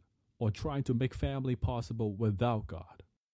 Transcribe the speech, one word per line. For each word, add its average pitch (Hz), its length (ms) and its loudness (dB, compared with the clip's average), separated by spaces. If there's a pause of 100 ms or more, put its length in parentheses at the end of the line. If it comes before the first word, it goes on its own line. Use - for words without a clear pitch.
(400)
or 110 120 2
trying 139 320 -2
to - 100 2
make 123 200 2
family 131 420 -2
possible 117 580 -2
without 107 540 2
God. - 360 -12 (300)